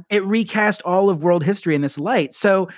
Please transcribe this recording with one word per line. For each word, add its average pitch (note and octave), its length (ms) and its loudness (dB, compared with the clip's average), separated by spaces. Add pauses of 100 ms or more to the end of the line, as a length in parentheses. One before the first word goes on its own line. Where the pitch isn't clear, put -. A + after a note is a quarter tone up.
it G3+ 160 0
recast G#3+ 580 0
all F#3+ 260 2
of D#3 140 -2
world F3 200 2
history E3+ 320 0
in C#3+ 60 0
this C#3 160 -4
light. D3+ 360 -2
So, F#3+ 440 2